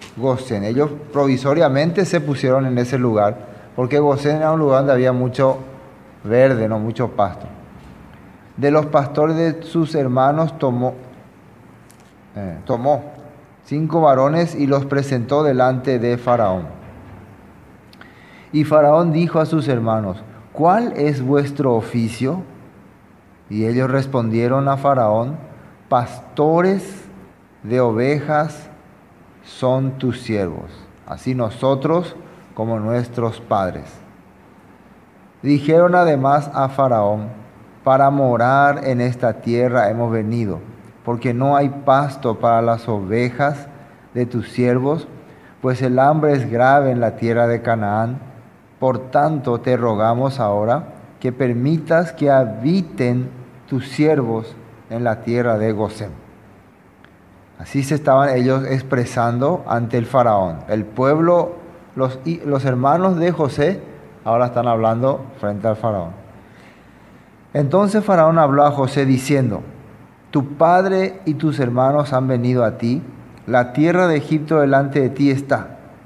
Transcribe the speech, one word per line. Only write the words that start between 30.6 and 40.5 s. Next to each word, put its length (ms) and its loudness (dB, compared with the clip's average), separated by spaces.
así 300 -8
nosotros 800 -2
como 260 -4
nuestros 600 -4
padres". 500 -4
Dijeron 540 4
además 580 2
a 160 0
Faraón: 580 0
"Para 260 4
morar 760 2
en 160 0
esta 400 -2
tierra 480 2
hemos 220 -2
venido, 480 -2